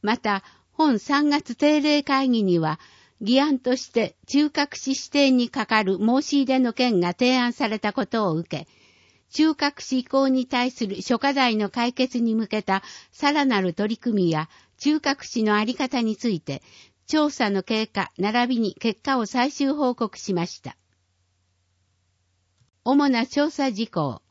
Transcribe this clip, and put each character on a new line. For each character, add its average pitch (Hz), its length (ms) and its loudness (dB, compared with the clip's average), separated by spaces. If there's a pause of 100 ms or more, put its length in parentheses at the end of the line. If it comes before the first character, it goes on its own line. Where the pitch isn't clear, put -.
ま - 160 -2
た、 202 240 -4 (300)
本 285 260 2
三 294 320 0
月 277 240 -2
定 302 260 4
例 294 220 2
会 269 260 0
議 233 140 2
に 180 160 2
は、 156 200 -2 (440)
議 247 180 2
案 277 200 2
と 254 160 0
し - 160 -12
て - 240 -2 (100)
中 294 240 2
核 285 260 -4
市 - 140 -8
指 269 120 -4
定 277 280 2
に 247 180 2
係 214 360 -2
る 190 200 0
申 254 180 2
し 285 200 0
入 247 40 0
れ 262 120 2
の 240 140 2
件 240 260 2
が 175 140 0
提 254 260 2
案 240 140 0
さ 233 160 -4
れ 214 100 -4
た 208 140 -2
こ 233 120 -2
と 220 220 -2
を 165 80 0
受 160 320 -6
け、 - 20 -20 (600)
中 311 240 2
核 285 260 -4
市 262 200 -4
移 247 40 -8
行 269 240 2
に 262 180 0
対 247 260 -2
す - 140 -6
る 190 140 -8
諸 226 200 -2
課 277 120 0
題 254 240 2
の 208 140 -2
解 240 220 -2
決 254 260 -2
に 233 160 0
向 220 140 -2
け 214 140 -2
た 190 200 -2 (300)
さ 285 200 0
ら 294 120 2
な 233 160 2
る 180 140 0
取 214 200 -2
り - 20 -10
組 214 280 0
み 170 60 2
や、 156 200 -2 (260)
中 302 220 0
核 277 260 -2
市 220 200 -4
の 214 100 2
あ 214 80 2
り 233 140 -4
方 262 260 -2
に 220 140 -2
つ 247 120 -4
い 180 120 -2
て、 139 220 -10 (440)
調 302 240 2
査 233 180 -2
の 196 140 0
経 220 240 -2
過 - 320 -6
並 240 380 0
び 226 40 0
に 208 140 -2
結 - 280 -4
果 269 160 0
を 226 60 0
最 262 280 -2
終 277 160 -2
報 269 260 0
告 - 240 -6
し - 160 -6
ま 170 100 0
し - 160 -14
た。 - 160 -18 (2000)
主 285 240 4
な 233 200 2
調 294 200 2
査 277 220 -2
事 220 160 -4
項。 139 440 -4